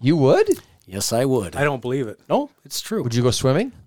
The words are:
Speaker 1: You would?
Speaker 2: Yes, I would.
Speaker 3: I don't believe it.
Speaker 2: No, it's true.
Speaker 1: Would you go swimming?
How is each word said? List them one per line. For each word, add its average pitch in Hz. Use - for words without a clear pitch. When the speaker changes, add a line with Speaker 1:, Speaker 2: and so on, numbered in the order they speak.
Speaker 1:
You 139
would? 202
Speaker 2:
Yes, 98
I 120
would. 120
Speaker 3:
I 135
don't 143
believe 123
it. 104
Speaker 2:
No, 247
it's -
true. 220
Speaker 1:
Would 117
you 120
go 123
swimming? 147